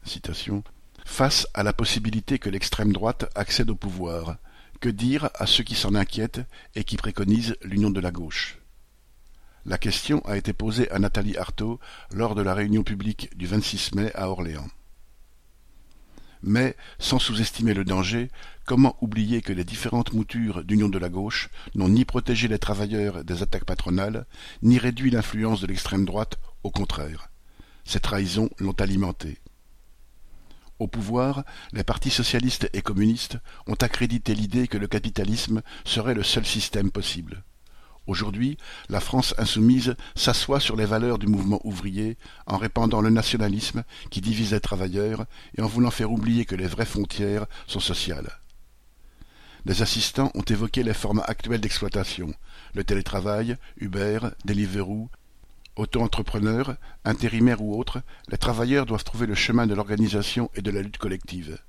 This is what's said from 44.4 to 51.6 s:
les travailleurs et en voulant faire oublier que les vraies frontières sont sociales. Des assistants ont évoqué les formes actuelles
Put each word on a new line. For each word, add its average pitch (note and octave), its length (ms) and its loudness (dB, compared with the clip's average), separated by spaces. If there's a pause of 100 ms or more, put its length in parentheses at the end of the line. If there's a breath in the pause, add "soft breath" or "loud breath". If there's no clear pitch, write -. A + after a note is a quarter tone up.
les G#2+ 60 4
travailleurs G2+ 680 -2 (280 loud breath)
et - 60 -2
en A2+ 60 2
voulant A#2+ 240 4
faire A2 200 0
oublier A#2 340 2
que F#2+ 100 -4
les F#2 100 -2
vraies F#2 220 -2
frontières G2+ 580 -2 (220 loud breath)
sont - 120 -4
sociales. E2 600 -4 (1300 loud breath)
Des G2 160 2
assistants - 500 0
ont G2 80 -4
évoqué A2+ 400 0
les A2+ 140 2
formes G#2+ 320 0
actuelles A2+ 340 -2